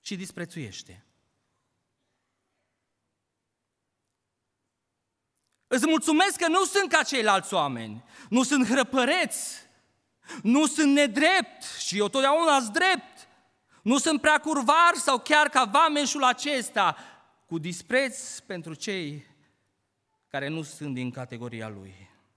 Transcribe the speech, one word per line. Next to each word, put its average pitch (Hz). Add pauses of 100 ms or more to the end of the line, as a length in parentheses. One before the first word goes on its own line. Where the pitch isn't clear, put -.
Și -
disprețuiește. 165 (4000)
„Îți 254
mulțumesc 320
că 339
nu 359
sunt 381
ca 311
ceilalți 214
oameni. 120 (240)
Nu 247
sunt 262
hrăpăreț, 262 (1040)
nu 269
sunt 285
nedrept 294
și -
eu 208
totdeauna 277
sunt 220
drept. 349 (540)
Nu 247
sunt 302
prea 302
curvar 311
sau 269
chiar 302
ca 262
vameșul 294
acesta, 247 (500)
cu 165
dispreț 220
pentru 170
cei 151 (1000)
care 139
nu 160
sunt 147
din 127
categoria 120
lui.” 95 (280)